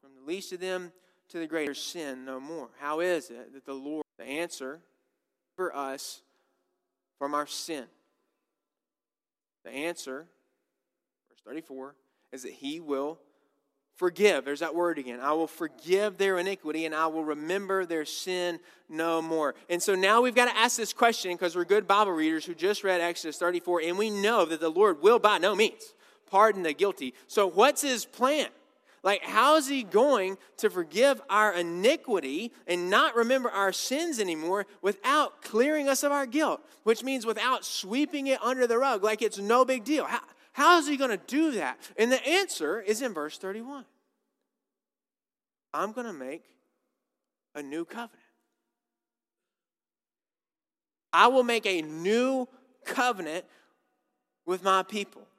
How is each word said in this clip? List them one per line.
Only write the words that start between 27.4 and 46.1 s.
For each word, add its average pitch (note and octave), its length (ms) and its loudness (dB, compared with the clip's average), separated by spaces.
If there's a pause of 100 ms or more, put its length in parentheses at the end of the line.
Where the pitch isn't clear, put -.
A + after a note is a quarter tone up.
what's G#3+ 360 4
his C4 240 -2
plan? C4+ 440 -2 (540)
Like, F#3+ 180 0
how's C4 460 4
he C4+ 160 -2
going G3+ 540 2 (180)
to A3 120 0
forgive F#3+ 640 0
our G3+ 220 4
iniquity F3 1000 0 (140)
and F3 240 -2
not B3+ 240 4
remember A#3+ 340 2
our G3 240 0
sins D4 460 -4
anymore F#3 480 -2 (160)
without C4 580 0
clearing C#4 480 0
us C4+ 140 2
of C#4+ 80 0
our C#4+ 160 -2
guilt? B3 340 -2 (220)
Which A3+ 220 0
means C4 200 -2
without A3+ 400 0
sweeping C#4 600 -4
it C4 160 0
under B3 240 2
the A3+ 100 2
rug, A#3+ 280 2
like G#3+ 180 0
it's G#3 160 -2
no A3 260 6
big B3 200 -2
deal. C4 200 0
How, - 160 -4 (320)
how D#4 260 8
is C#4+ 100 0
he D4 80 0
gonna B3+ 200 0
do D4 360 0
that? C#3+ 260 -4 (180)
And A3+ 140 4
the B3 160 0
answer B3+ 540 0
is G#3+ 200 -2
in B3 140 -4
verse D3+ 240 -8
thirty-one. A3+ 480 -12 (1900)
"I'm F#3 200 -4
gonna A#3 200 -10